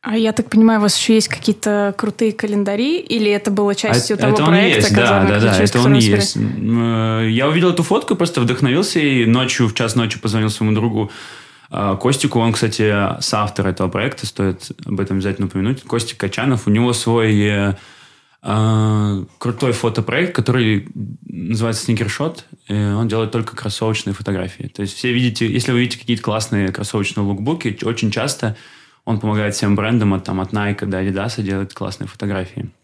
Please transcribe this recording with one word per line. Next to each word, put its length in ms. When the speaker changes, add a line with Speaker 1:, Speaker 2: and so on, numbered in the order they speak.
Speaker 1:
А 140
я 160
так 180
понимаю, 300
у 40
вас 140
ещё 160
есть 140
какие-то 680
крутые 340
календари, 680
или 300
это 220
было 240
частью 400
Speaker 2:
А 20
Speaker 1:
того 160
Speaker 2:
это 100
он 120
и 40
Speaker 1:
проекта, 200
Speaker 2:
есть, 160
да, 60
Speaker 1:
который 260
Speaker 2:
да, 60
да, 60
Speaker 1:
включился 120
Speaker 2:
это 160
Speaker 1:
в 60
Speaker 2:
он 100
и 40
Speaker 1:
Красный 60
Speaker 2:
есть. 220
М, 420
э, 60
я 180
увидел 220
эту 120
фотку, 320
просто 240
вдохновился, 640
и 240
ночью, 420
в 60
час 220
ночи 220
позвонил 320
своему 240
другу, 380
а, 260
Костику. 420
Он, 140
кстати, 680
соавтор 460
этого 220
проекта, 360
стоит 460
об 160
этом 160
обязательно 300
упомянуть. 360
Костик 340
Качанов, 480
у 60
него 220
свой, 500
э, 320
а, 800
крутой 360
фотопроект, 600
который 540
называется 640
Sneakershot. 520
Э, 240
он 160
делает 220
только 240
кроссовочные 580
фотографии. 600
То 80
есть 140
все 160
видите, 400
если 220
вы 80
видите 180
какие-то 240
классные 460
кроссовочные 560
лукбуки, 480
ч-, 120
очень 260
часто 440
он 140
помогает 360
всем 200
брендам, 380
от, 100
там, 160
от 140
Nike 320
до 180
Adidas 380
делать 320
классные 340
фотографии. 600